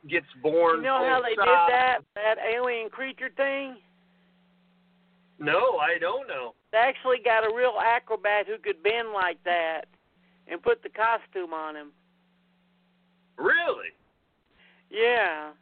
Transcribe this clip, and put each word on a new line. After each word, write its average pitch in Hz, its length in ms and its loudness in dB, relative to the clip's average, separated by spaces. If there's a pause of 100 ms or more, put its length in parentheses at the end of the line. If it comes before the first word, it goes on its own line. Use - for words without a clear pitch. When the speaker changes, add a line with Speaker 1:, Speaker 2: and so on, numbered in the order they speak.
Speaker 1:
gets 160 200 -2 (140)
born 165 360 4
Speaker 2:
You - 60 -4
know 262 160 2
how 262 220 2
they 240 80 -4
did 220 80 -2
Speaker 1:
full 196 80 2
size. 226 240 6
Speaker 2:
that, 254 280 4 (180)
that 220 200 0 (180)
alien 240 360 -4
creature 262 460 -10
thing? 277 420 -4 (1600)
Speaker 1:
No, 175 380 2
I 160 220 0
don't 214 280 -4
know. - 260 -10 (180)
Speaker 2:
They - 60 0
actually 254 460 2
got 226 200 2
a 214 120 -2
real 247 180 2 (100)
acrobat 208 640 0
who 220 100 -8
could 202 260 -6
bend 226 300 -2
like 180 300 -2
that 165 420 -2 (600)
and - 140 -10
put - 200 0
the - 80 -14
costume 208 640 -2
on 156 220 -8
him. 147 160 -16 (1500)
Speaker 1:
Really? 233 520 0 (1000)
Speaker 2:
Yeah. 196 600 0 (100)